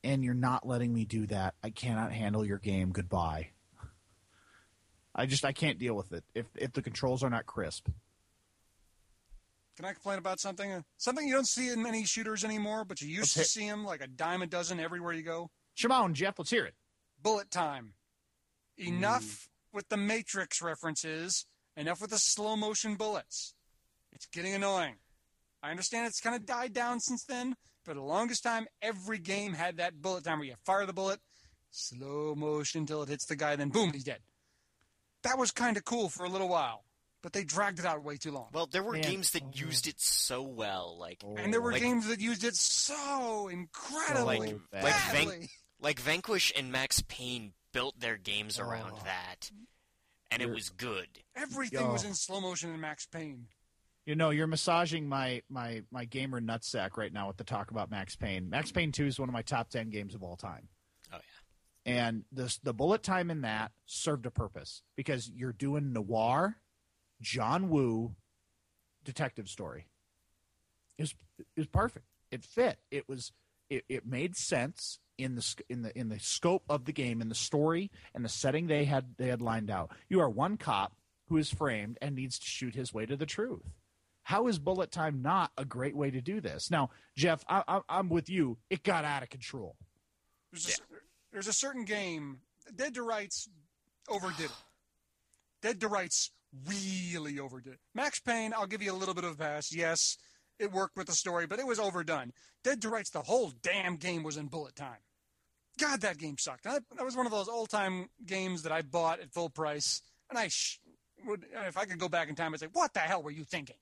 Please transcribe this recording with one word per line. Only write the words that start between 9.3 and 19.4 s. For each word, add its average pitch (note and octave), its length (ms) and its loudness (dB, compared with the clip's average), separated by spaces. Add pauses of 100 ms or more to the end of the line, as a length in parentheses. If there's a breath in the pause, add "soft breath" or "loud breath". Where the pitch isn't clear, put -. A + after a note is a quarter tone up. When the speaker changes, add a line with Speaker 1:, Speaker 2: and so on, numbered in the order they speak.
Speaker 2:
Can E3 80 -10
I G3 80 -4
complain G3 260 -2
about F#3 220 0
something? G3 320 -2
Uh, F3+ 100 -4 (140)
something C#4+ 320 0
you C4 60 4
don't C4+ 120 6
see B3 220 2
in A#3 140 0
many A3+ 240 0
shooters A3 380 0
anymore, G#3+ 420 0
but F3+ 160 -8
you D3 60 -6
used G3+ 280 2
Speaker 1:
Okay. B3 80 6
Speaker 2:
to - 40 4
see G#3+ 200 0
'em G#3 160 -4
like E3+ 160 -4
a C3+ 60 -8
dime D#3+ 340 -2
a F3+ 60 -2
dozen F3 340 -2
everywhere E3+ 320 -4
you E3 100 -4
go. E3 280 -6 (240)
Speaker 1:
Shimon, A#3 400 6
Jeff, F#3+ 240 2
let's E3+ 120 -4
hear A3 140 6
it. D#2+ 100 -8 (460)
Speaker 2:
Bullet G3+ 300 2
time. C#3 420 -2 (880)
Enough F#3+ 440 2
Speaker 1:
Mm. - 260 -12 (240)